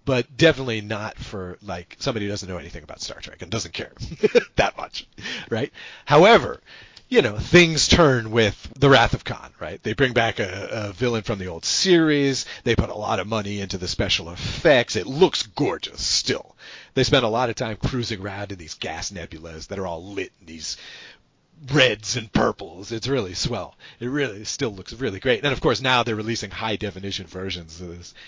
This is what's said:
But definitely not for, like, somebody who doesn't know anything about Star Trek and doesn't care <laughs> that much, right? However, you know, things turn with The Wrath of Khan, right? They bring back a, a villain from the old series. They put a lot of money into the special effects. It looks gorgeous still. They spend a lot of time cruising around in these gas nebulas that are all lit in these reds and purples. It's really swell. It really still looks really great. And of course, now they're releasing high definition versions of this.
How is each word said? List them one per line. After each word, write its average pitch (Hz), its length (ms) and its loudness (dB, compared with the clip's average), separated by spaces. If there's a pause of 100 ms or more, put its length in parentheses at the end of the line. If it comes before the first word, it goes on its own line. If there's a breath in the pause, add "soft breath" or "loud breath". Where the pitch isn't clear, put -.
But 127 320 -2
definitely 131 420 4
not 107 380 -8
for, 92 440 -10
like, 90 380 -12
somebody 113 260 -2
who 101 60 -2
doesn't 101 160 -8
know 90 120 -8
anything 80 240 -14
about - 180 -16
Star - 180 -12
Trek - 220 -18
and 90 100 -12
doesn't - 220 -6
care - 180 -10 (320)
<laughs> - 320 2
that - 220 2
much, - 280 -10 (440 loud breath)
right? 113 240 -4 (320 loud breath)
However, 165 560 6 (480 loud breath)
you 240 120 6
know, 104 160 0
things 165 520 4
turn 127 420 6
with 110 480 2
The 143 100 6
Wrath 117 240 8
of - 120 -6
Khan, - 340 -10
right? 82 240 -10
They 110 100 -2
bring 127 200 2
back 113 260 2
a, 98 320 -6
a 104 220 -6
villain 113 300 -2
from 104 160 -4
the 92 80 -8
old 87 180 -10
series. 151 800 2 (180 loud breath)
They 117 120 2
put 110 140 0
a - 60 -10
lot 104 240 -2
of 92 80 -6
money 104 320 -4
into 98 180 -6
the 90 100 -6
special 92 420 -2
effects. 120 640 2
It 110 120 -2
looks 147 360 2
gorgeous 101 580 -4
still. - 540 -4 (380 loud breath)
They 131 100 2
spend 123 220 4
a 107 40 0
lot 120 200 0
of 113 60 -6
time 113 200 -6
cruising 110 460 -4
around 101 320 -8
in 95 40 -10
these 80 180 -16
gas 85 360 -8
nebulas 82 560 -14
that 98 120 -8
are 95 80 -4
all 85 180 -8
lit 98 340 -8
in 92 60 -20
these 80 320 -12 (920 loud breath)
reds 117 460 2
and 110 140 -8
purples. 107 600 -2
It's 117 160 -6
really 113 260 -2
swell. 107 420 -6 (240 loud breath)
It 117 80 -6
really 123 360 -4
still 117 280 -4
looks 113 220 -14
really 110 260 -6
great. 117 240 2
And 143 80 0
of 120 80 -2
course, 123 220 2
now 127 220 4
they're 113 120 0
releasing 107 360 -4
high 110 240 -4
definition 98 500 -8
versions 90 560 -10
of 90 60 -12
this. 87 260 -16 (140 loud breath)